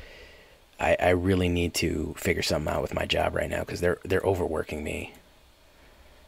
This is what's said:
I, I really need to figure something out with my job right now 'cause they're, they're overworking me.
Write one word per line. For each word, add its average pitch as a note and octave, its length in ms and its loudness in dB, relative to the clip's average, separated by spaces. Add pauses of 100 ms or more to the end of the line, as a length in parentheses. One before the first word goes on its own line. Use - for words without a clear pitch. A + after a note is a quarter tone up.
(760)
I, - 220 2
I F2 120 4
really F2+ 360 4
need E2+ 280 2
to E2 420 -2
figure - 260 0
something D#2 280 0
out D#2+ 100 0
with - 120 -4
my - 120 -2
job E2 280 0
right D#2+ 160 -2
now E2 140 -2
'cause - 160 -8
they're, F2 240 2
they're F#2 180 0
overworking E2 600 0
me. D#2+ 300 -6 (1160)